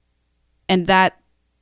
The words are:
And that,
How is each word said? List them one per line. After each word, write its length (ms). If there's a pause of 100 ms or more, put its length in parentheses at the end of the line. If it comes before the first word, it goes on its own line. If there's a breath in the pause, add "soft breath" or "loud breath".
(680)
And 200
that, 320 (420)